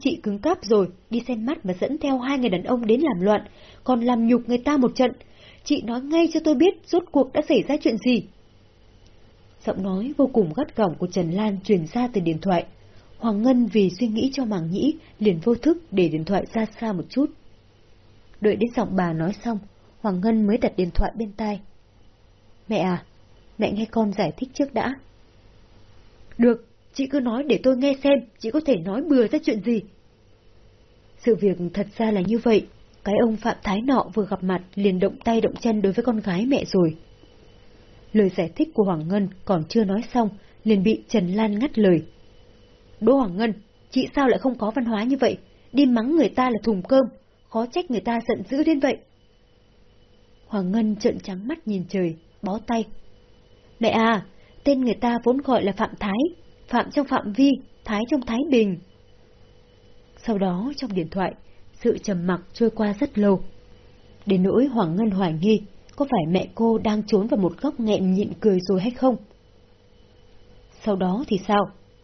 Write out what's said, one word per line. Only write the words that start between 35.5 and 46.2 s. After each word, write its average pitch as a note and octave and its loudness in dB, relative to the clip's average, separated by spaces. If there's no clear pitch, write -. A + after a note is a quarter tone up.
chân G#3+ 0
đối G3 2
với A#3 -2
con A3+ 0
gái G3 -2
mẹ - 0
rồi. E3+ 2
Lời G3+ 4
giải E3 -2
thích D#4 -2
của G#3+ 2
Hoàng D#3+ -2
Ngân G3 0
còn E3+ 0
chưa A3+ 2
nói G3 -2
xong, A#3 2
liền G#3 4
bị G#3+ 2
Trần G3 0
Lan G#3 0
ngắt C#4 -2
lời. F3+ 4
"Đỗ B3 6
Hoàng G3+ 0
Ngân, A3+ 0
chị - -2
sao C#4 4
lại G3 2
không B3 -2
có G#3 -2
văn B3 -2
hóa A3 -2
như C4 0
vậy? B3 0
Đi C#4 4
mắng B3 2
người B3+ 4